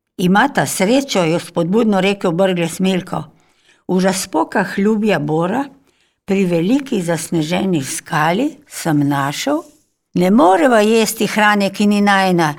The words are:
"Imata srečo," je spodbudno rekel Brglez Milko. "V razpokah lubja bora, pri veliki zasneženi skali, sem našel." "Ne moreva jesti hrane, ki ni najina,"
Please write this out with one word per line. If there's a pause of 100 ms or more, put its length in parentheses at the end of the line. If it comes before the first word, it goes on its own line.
(160)
"Imata
srečo,"
je
spodbudno
rekel
Brglez
Milko. (640)
"V
razpokah
lubja
bora, (600)
pri
veliki
zasneženi
skali, (100)
sem
našel." (560)
"Ne
moreva
jesti
hrane,
ki
ni
najina,"